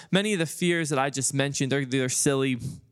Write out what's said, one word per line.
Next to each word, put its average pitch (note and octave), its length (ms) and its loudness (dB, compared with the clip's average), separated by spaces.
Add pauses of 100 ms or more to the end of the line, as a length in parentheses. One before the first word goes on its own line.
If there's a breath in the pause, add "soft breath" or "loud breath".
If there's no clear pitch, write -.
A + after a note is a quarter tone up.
many G3+ 220 2
of F#3+ 80 0
the D#3+ 60 2
fears E3+ 420 0
that D3 100 0
I C#3 120 2
just C3 240 -2
mentioned, C#3 360 0
they're, C#3 140 2
they're C3 240 0
silly, C3+ 520 2 (320)